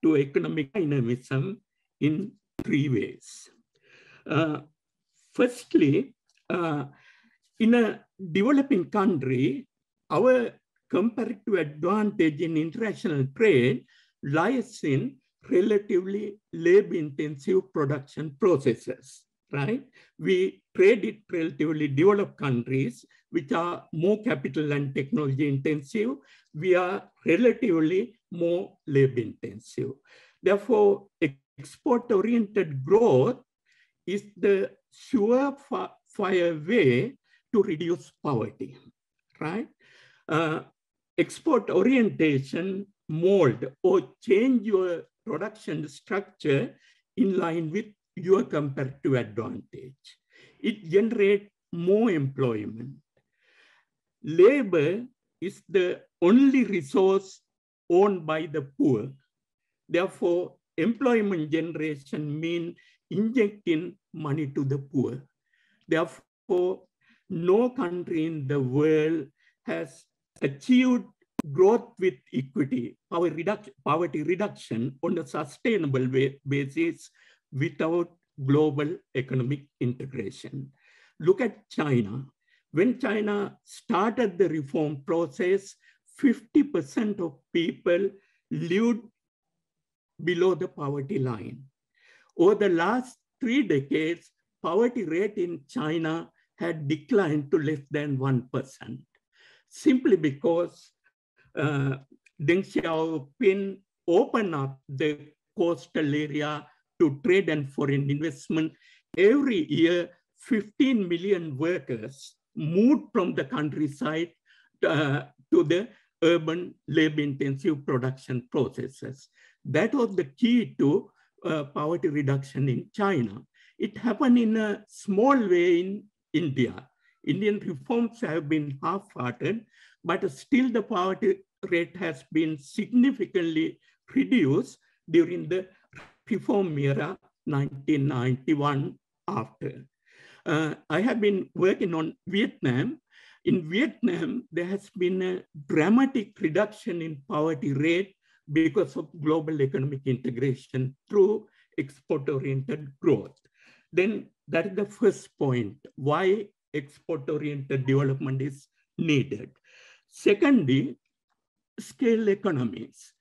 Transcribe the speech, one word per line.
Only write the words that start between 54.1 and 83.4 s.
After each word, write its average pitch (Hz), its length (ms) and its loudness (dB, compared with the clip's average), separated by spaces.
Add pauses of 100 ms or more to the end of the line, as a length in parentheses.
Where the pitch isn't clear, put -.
Labor 185 840 4 (360)
is 185 280 -12
the 180 320 0 (220)
only 254 420 6
resource 190 800 0 (480)
owned 180 360 4
by 160 200 -4
the 151 160 -6 (160)
poor. 135 300 2 (800)
Therefore, 175 640 -2 (220)
employment 202 720 0
generation 151 880 -4
means 170 360 -6 (340)
injecting 202 840 -2 (180)
money 151 320 -4
to 139 180 -4
the 135 140 -2
poor. 127 440 -4 (640)
Therefore, 180 920 -2 (460)
no 190 420 2
country 175 560 -4
in 156 200 -6
the 143 140 0
world 151 640 2 (400)
has 165 380 -8 (380)
achieved 247 600 2 (480)
growth 190 460 4
with 185 160 0 (200)
equity, 135 640 -4 (120)
power 170 200 0
reduc-, 170 400 -4 (140)
poverty 156 380 -2
reduction 147 800 -4
on 175 160 0
a 156 80 -8
sustainable 151 840 -2
way, 135 380 0
basis 143 640 -4 (420)
without 165 580 -2 (340)
global 147 520 2 (180)
economic 135 520 -4 (140)
integration. 127 880 -8 (480)
Look 170 220 2
at - 280 -4
China. 127 580 -2 (460)
When 226 280 0
China 208 640 -4